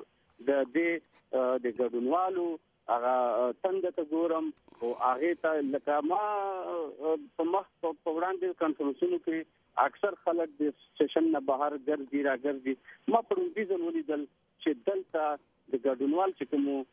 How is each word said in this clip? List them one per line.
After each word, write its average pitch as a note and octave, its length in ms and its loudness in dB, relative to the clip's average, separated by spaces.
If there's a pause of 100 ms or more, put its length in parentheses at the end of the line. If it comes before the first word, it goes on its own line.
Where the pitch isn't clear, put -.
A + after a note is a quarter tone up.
(400)
د C3+ 360 2
دې، E3+ 160 2 (400)
آه، B2+ 260 2
د B2 100 -2 (120)
ګډونوالو E3 800 0 (300)
هغه، A#2+ 260 2 (160)
آه، A#2+ 220 2 (100)
څنګه F#3 320 0
ته E3+ 80 0
ګورم D#3+ 420 0 (360)
او A#2+ 120 -2
هغې C3 480 2
ته D#3+ 100 2 (100)
لکه C#3+ 400 0
ما، F3 200 0
آه، F3 960 -2 (200)
په E3 60 0
مخ، F#3 240 0 (140)
په، E3 80 -2 (140)
په F3 80 -4
وړاندې F3+ 480 -2
کنفرنسونو - 640 0
کې D#3+ 320 -6 (200)
اکثر D#3 460 0
خلک E3 260 0 (120)
د D3 120 0 (240)
سیشن D#3+ 340 2
نه D3 80 2
بهر C#3 380 0
ګرځي، C#3+ 480 -2
را C3+ 120 2
ګرځي. C3+ 380 -2 (320)
ما A3 140 4
په G#3 140 0
لومړي F#3 340 -2
ځل F3+ 120 0
ولیدل E3 440 -2 (360)
چې D#3+ 80 0 (180)
دلته D#3 520 -2 (300)
د C3 140 0
ګډونوال C#3 540 2
چې C3+ 140 -6
کوم C#3+ 160 2
وو C#3 120 -2 (140)